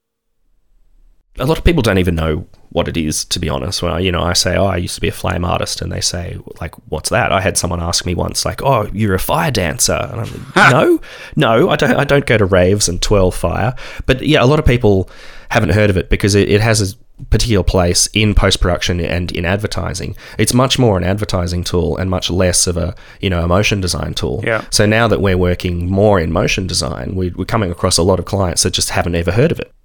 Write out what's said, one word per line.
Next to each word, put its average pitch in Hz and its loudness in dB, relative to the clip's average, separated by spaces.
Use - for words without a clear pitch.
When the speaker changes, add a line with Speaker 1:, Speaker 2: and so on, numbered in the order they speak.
Speaker 1:
A 127 -4
lot 156 0
of - -2
people 170 4
don't 101 2
even 90 2
know 80 -2
what 80 -2
it 78 -6
is, 78 -2
to - -6
be 82 -4
honest. 67 -6
When 85 -2
I, 82 -2
you 92 0
know, 85 -2
I 85 -2
say, 87 0
"Oh, 92 2
I 95 0
used 90 -6
to - -14
be - 0
a - -2
flame 90 -4
artist," - -4
and 90 -6
they 92 -6
say, 90 -6
like, 85 -12
"What's 76 -6
that?" 104 0
I 95 2
had - 0
someone 87 -2
ask 85 -4
me 87 -2
once, 85 -4
like, - -6
"Oh, 123 0
you're 101 0
a 92 0
fire 160 -2
dancer." 90 0
And - -8
I'm - -8
like, - -
Speaker 2:
<laughs> 180 6
Speaker 1:
"No, 311 4
no, 131 4
I 151 2
don't, 151 2
I 143 2
don't 139 2
go 117 4
to 104 4
raves 92 4
and 87 -4
twirl 95 4
fire." 90 -2
But 127 0
yeah, 143 2
a 123 4
lot 151 4
of 151 -2
people 104 2
haven't 107 2
heard 104 4
of 95 2
it - -2
because 101 2
it, 101 4
it 104 4
has 110 2
a - -8
particular 107 2
place 90 2
in 107 2
post-production 90 2
and 85 -4
in 85 -4
advertising. 92 -4
It's - 2
much 127 2
more 113 4
an 87 -2
advertising 87 -2
tool 82 0
and 95 -2
much 92 -2
less 90 2
of 87 -2
a, 85 -4
you 98 -2
know, 87 0
a 85 0
motion 101 2
design 80 -4
tool. - -4
Speaker 2:
Yeah. 113 -2
Speaker 1:
So 104 2
now 110 4
that 92 2
we're 95 2
working 87 -2
more 98 4
in 80 -2
motion 95 0
design, 85 -6
we, 92 -2
we're 90 -6
coming 107 -2
across 90 0
a 85 2
lot 92 4
of 82 -6
clients 95 -2
that 90 -2
just - -4
haven't 87 -2
ever 85 0
heard 123 2
of - -6
it. - -12